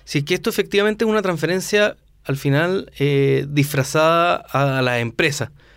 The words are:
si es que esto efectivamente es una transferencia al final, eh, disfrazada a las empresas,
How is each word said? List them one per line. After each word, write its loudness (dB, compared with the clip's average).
si -4
es -2
que -2
esto -4
efectivamente 0
es 2
una 0
transferencia 0
al -4
final, 0
eh, 2
disfrazada 2
a -2
las 0
empresas, -2